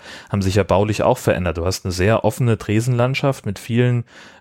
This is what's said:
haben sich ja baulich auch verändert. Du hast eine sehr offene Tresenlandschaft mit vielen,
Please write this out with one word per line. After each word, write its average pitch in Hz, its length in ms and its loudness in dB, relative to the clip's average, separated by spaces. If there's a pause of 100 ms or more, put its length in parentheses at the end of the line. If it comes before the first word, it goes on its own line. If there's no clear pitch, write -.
(300)
haben 101 120 0
sich 95 120 0
ja 101 80 4
baulich 101 400 2
auch 117 160 4
verändert. 87 400 -2
Du 82 60 -4
hast 92 200 -4
eine 95 80 -4
sehr 95 320 2
offene 113 320 2
Tresenlandschaft 123 880 0
mit 101 140 -6
vielen, 120 460 0 (360)